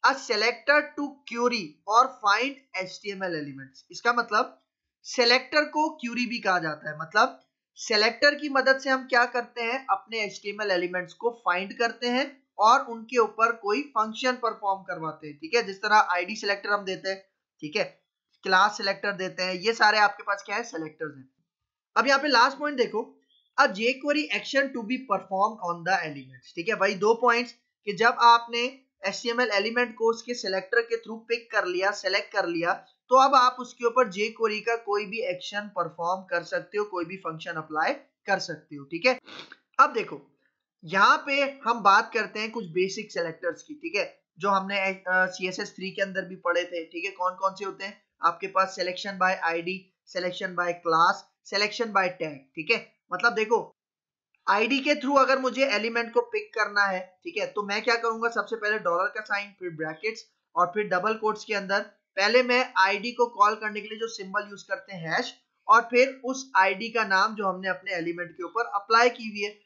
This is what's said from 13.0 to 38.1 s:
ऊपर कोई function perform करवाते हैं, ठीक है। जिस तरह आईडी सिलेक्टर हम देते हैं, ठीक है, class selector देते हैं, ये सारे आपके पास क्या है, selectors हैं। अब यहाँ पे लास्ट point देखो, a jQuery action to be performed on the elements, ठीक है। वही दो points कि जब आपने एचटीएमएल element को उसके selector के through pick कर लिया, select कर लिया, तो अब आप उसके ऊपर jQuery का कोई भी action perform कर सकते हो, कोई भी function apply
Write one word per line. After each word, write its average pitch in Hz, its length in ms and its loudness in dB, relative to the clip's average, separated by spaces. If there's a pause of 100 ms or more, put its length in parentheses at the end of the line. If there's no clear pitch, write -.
ऊपर 220 400 2
कोई 214 320 -2
function 220 460 -2
perform 208 460 -2
करवाते 160 440 -10
हैं, 147 100 -16
ठीक 160 180 -10
है। 233 80 4
जिस 190 200 -8
तरह 214 300 6
आईडी 180 240 -2
सिलेक्टर 202 340 -4
हम 208 140 0
देते 185 240 -6
हैं, 190 120 -4 (420)
ठीक 151 140 -8
है, 196 80 0 (600)
class 190 320 4
selector 202 380 -2
देते 185 280 -6
हैं, 185 140 -4
ये 196 180 -2
सारे 214 240 4
आपके 208 240 2
पास 202 200 -4
क्या 202 140 -6
है, 233 80 -4
selectors 156 520 -10
हैं। 135 120 -20 (680)
अब 226 100 2
यहाँ 277 140 4
पे 294 80 -2
लास्ट 269 300 4
point 294 200 -4
देखो, 220 300 -2 (500)
a 285 120 6
jQuery 262 640 -2
action 262 340 -2
to 254 160 -8
be 233 120 -4 (100)
performed 196 600 -2
on 170 200 -6
the 190 160 2
elements, 135 520 -14
ठीक 185 140 -8
है। 220 60 0
वही 196 240 0
दो 208 160 4
points 240 380 2 (340)
कि 208 100 -4
जब 233 280 4
आपने 233 380 6 (440)
एचटीएमएल 233 440 -2
element 226 460 0
को 226 140 2
उसके 226 240 -4
selector 190 480 0
के 233 140 -2
through 220 220 -10 (100)
pick 233 240 -4
कर 202 140 0
लिया, 180 300 0
select 196 360 -2
कर 196 140 0
लिया, 170 260 0 (380)
तो 254 80 6
अब 277 160 6
आप 254 260 6
उसके 240 260 -12
ऊपर 233 260 2
jQuery 214 480 -2
का 233 220 0
कोई 208 240 -2
भी 214 220 -8
action 202 480 -6
perform 175 540 -2
कर 175 140 -2
सकते 175 340 -6
हो, 208 80 0
कोई 180 180 -6
भी 180 140 -12
function 165 400 -10
apply 156 340 -2 (340)